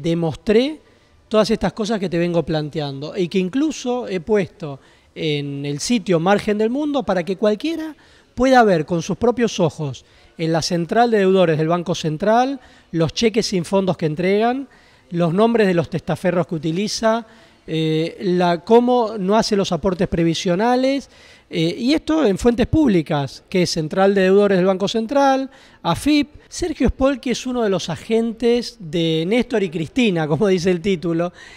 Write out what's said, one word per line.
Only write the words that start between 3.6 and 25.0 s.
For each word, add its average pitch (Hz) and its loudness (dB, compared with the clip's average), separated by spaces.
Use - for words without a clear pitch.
he 190 -4
puesto 160 -2
en 143 -4
el 143 -6
sitio 190 0
Margen 202 0
del 220 0
Mundo 285 -2
para 180 -2
que 180 -6
cualquiera 302 -2
pueda 254 6
ver 175 2
con 170 -2
sus 185 -6
propios 233 0
ojos 151 -2
en 160 -2
la 160 0
central 208 0
de 220 4
deudores 185 4
del 160 0
Banco 175 -2
Central, 220 0
los 165 -2
cheques 220 0
sin 180 -2
fondos 190 0
que 170 -2
entregan, 208 0
los 170 0
nombres 220 4
de 185 2
los 165 0
testaferros 175 -2
que 175 -6
utiliza, 214 -2
eh, 160 -2
la, 180 0
cómo 240 2
no 190 0
hace 220 2
los 196 0
aportes 180 -2
previsionales, 214 0
eh, 165 -2
y 254 0
esto 311 0
en 196 2
fuentes 240 2
públicas, 175 0
que 185 2
es 160 0
Central 190 0
de 196 2
Deudores 196 4
del 180 2
Banco 190 0
Central, 269 0